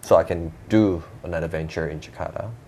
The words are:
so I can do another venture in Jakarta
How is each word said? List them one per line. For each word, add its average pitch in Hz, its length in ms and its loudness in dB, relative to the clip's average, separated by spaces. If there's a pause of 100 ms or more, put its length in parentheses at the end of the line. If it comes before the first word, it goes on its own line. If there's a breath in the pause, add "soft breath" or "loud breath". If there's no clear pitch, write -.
so - 160 6
I 82 80 6
can 85 280 -6 (160)
do 101 340 4 (200)
another 82 260 -4
venture 80 400 -4
in 76 120 -8
Jakarta - 500 -10 (180)